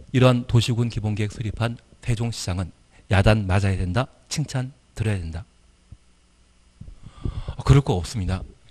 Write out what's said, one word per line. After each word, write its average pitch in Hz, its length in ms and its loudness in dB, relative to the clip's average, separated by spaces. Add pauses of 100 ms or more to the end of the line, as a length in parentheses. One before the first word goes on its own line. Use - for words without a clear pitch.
(120)
이러한 123 360 4
도시군 120 420 2
기본계획 104 420 -4
수립한 117 460 -6 (240)
세종시장은 101 720 -4 (400)
야단 104 360 4
맞아야 95 300 2
된다, 92 300 -2 (220)
칭찬 135 420 -6 (240)
들어야 104 240 -2
된다. 80 260 -8 (1800)
어, - 400 -6
그럴 139 180 8
거 92 120 -2
없습니다. 90 500 -2 (280)